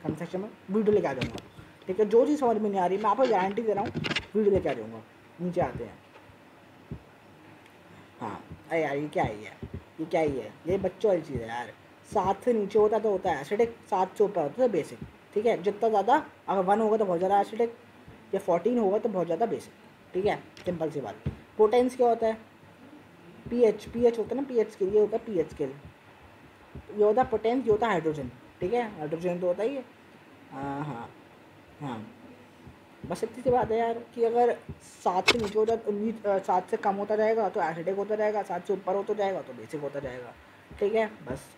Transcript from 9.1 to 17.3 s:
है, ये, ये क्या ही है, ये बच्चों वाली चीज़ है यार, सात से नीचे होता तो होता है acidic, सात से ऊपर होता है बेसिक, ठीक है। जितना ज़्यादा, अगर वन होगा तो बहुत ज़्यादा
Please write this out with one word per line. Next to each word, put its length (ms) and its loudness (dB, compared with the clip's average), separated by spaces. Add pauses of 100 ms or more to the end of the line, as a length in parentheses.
है, 180 -6
ये, 80 -14 (500)
ये 40 -6
क्या 160 0
ही 180 0
है, 140 -10 (140)
ये 120 0
बच्चों 320 0
वाली 120 2
चीज़ 180 -6
है 80 -8
यार, 240 -10 (380)
सात 340 0
से 80 4
नीचे 260 2
होता 200 6
तो 120 2
होता 220 2
है 80 -4
acidic, 340 0 (160)
सात 280 0
से 60 6
ऊपर 180 2
होता 200 -2
है 60 6
बेसिक, 300 -2 (360)
ठीक 120 0
है। 160 2
जितना 260 0
ज़्यादा, 360 4 (240)
अगर 140 2
वन 180 4
होगा 160 2
तो 80 2
बहुत 140 0
ज़्यादा 220 4